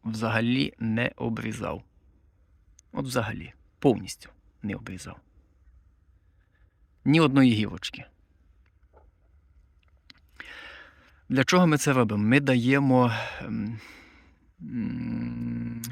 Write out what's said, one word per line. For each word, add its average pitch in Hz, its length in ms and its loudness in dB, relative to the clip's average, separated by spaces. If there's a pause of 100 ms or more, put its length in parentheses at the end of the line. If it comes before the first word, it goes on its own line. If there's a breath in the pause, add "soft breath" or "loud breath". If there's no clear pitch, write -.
взагалі 113 760 -2
не 113 360 -2
обрізав. 113 680 -8 (1080)
От 139 140 -6
взагалі, 107 480 -6 (260)
повністю 101 500 0 (340)
не 98 120 -6
обрізав. 90 440 -14 (1900)
Ні 156 160 4
одної 135 320 6
гілочки. - 520 -6 (3250 loud breath)
Для 131 140 4
чого 180 240 6
ми 151 100 4
це 143 160 2
робимо? 110 300 2
Ми 120 160 6
даємо, 127 720 4 (300 loud breath)
ем, 110 380 -8 (840 loud breath)
м, 80 1200 -8 (100)